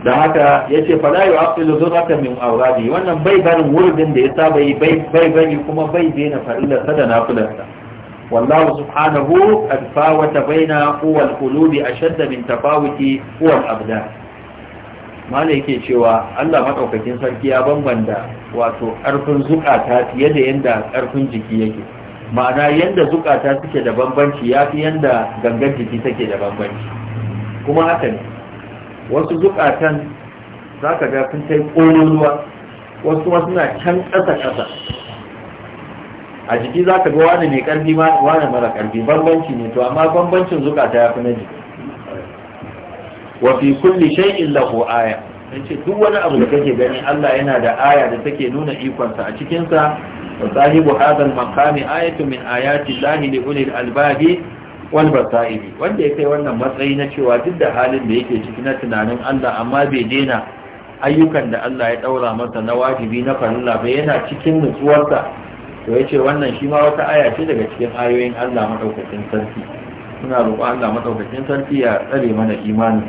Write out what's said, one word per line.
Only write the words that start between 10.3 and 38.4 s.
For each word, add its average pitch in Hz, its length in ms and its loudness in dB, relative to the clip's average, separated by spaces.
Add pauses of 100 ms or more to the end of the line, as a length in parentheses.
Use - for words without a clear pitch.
baina 151 560 2
quwwal 147 400 2
qulubi 143 480 2
ashadda 160 400 -2
min 123 160 -6
tafawuti 143 800 0 (160)
quwwal 147 240 4
abdan." 110 400 -4 (1300)
Malai 143 320 0
yake 127 240 -2
cewa 113 480 4
Allah 139 320 2
madaukakin 123 560 -4
sarki 123 320 -4
ya 127 80 2
bambanta 117 640 0 (240)
wato 113 400 -2 (160)
ƙarfin 143 400 0
zukata 127 640 2
fiye 131 240 0
da 143 40 0 (120)
yanda 135 220 0 (180)
ƙarfin 131 400 -2
jiki 110 320 -4
yake. 107 200 -4 (520)
Ma'ana 143 400 2
yanda 175 320 2
zukata 143 560 2
suke - 240 -4
da 110 80 0
bambanci 131 560 0
ya 143 160 4
fi 151 160 -4
yanda 139 560 0
gangan 120 400 0
jiki 113 240 -6
take 120 240 -4
da 101 80 -4
bambanci. 101 560 -6 (720)
Kuma 160 240 2
haka 170 240 0
ne. - 80 -6 (920)
Wasu 156 280 0
zukatan 156 720 0 (720)
za 160 120 0
ka 143 120 -2
ga 131 240 0
sun 151 160 -6
kai 151 120 2 (160)
ƙololuwa, 156 640 6 (640)
wasu 156 200 0
kuma 175 240 2
suna 175 200 0 (160)
can 180 160 2 (120)
ƙasa-ƙasa. 139 540 0 (1800)
A 120 120 0
jiki 147 260 0
za 180 140 4
ka 165 120 2
ga 147 80 2
wani 170 280 6
mai 135 160 0
ƙarfi 156 320 0
ma, 160 280 4
wani 156 240 4